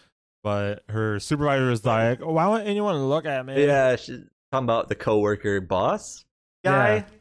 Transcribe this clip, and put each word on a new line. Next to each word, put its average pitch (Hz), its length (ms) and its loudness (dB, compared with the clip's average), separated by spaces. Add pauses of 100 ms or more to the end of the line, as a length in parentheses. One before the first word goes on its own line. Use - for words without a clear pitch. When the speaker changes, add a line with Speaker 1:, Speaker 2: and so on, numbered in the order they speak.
(420)
Speaker 1:
But 101 480 -2
her 107 300 -2
supervisor 139 500 0
is 117 160 0
like, 117 360 2
"Why 160 260 0
won't 214 180 0
anyone 208 300 -2 (140)
look 156 160 0
at 135 200 -4
me?" 135 220 2
Speaker 2:
Yeah, 131 300 4
she's - 240 -14 (300)
talking 135 140 0
about 113 220 0
the 107 80 -2
coworker 104 640 0
boss 98 600 -2 (400)
guy. 202 320 4
Speaker 1:
Yeah. 208 80 -2 (180)